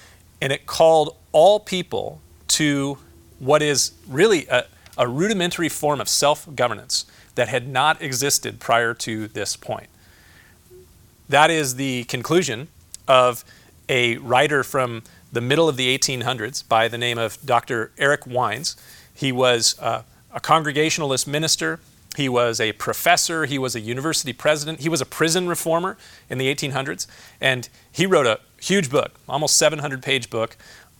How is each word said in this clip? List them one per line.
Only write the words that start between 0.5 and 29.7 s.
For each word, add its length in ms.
it 140
called 500
all 280
people 640
to 480
what 240
is 300
really 400
a, 180
a 100
rudimentary 600
form 320
of 80
self-governance 960
that 140
had 180
not 340
existed 580
prior 360
to 320
this 280
point. 340
That 220
is 240
the 300
conclusion 640
of 380
a 300
writer 460
from 400
the 100
middle 280
of 80
the 100
eighteen 340
hundreds 420
by 240
the 100
name 220
of 260
Doctor 520
Eric 280
Wines. 500
He 180
was, 480
uh, 220
a 60
Congregationalist 880
minister. 520
He 140
was 300
a 140
professor. 720
He 120
was 180
a 40
university 540
president. 480
He 80
was 120
a 40
prison 440
reformer 480
in 80
the 100
eighteen 240
hundreds. 360
And 260
he 140
wrote 220
a 120
huge 300
book, 240
almost 300
seven 220